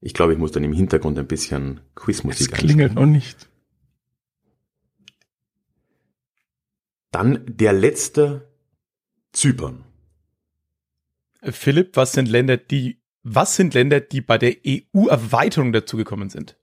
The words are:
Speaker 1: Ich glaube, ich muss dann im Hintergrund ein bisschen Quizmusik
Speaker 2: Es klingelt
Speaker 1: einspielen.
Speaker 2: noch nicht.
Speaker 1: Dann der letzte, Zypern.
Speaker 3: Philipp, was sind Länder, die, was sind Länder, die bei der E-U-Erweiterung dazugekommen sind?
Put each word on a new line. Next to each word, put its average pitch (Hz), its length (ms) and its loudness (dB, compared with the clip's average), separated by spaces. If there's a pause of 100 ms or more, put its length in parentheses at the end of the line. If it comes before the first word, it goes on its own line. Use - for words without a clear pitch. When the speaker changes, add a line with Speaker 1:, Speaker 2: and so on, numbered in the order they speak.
Speaker 1:
Ich - 120 -14
glaube, 85 180 2
ich 80 80 0
muss 78 140 -4
dann 73 100 -2
im 76 80 -2
Hintergrund 78 480 0
ein 67 80 -6
bisschen 69 540 -8 (120)
Quizmusik - 600 -6
Speaker 2:
Es - 40 -6
klingelt 147 340 4
Speaker 1:
einspielen. 127 180 4
Speaker 2:
noch 151 40 6
nicht. - 360 -2 (3500)
Speaker 1:
Dann 107 340 0
der 107 280 2
letzte, 139 760 0 (840)
Zypern. 76 500 -2 (1600)
Speaker 3:
Philipp, 147 560 0
was 131 160 0
sind 131 160 0
Länder, 127 260 2
die, 131 460 -6 (220)
was 123 340 0
sind 175 160 2
Länder, 139 260 4
die 139 220 -8
bei 113 160 0
der 123 280 0
E-U-Erweiterung 135 1080 0
dazugekommen 110 560 -4
sind? - 340 -16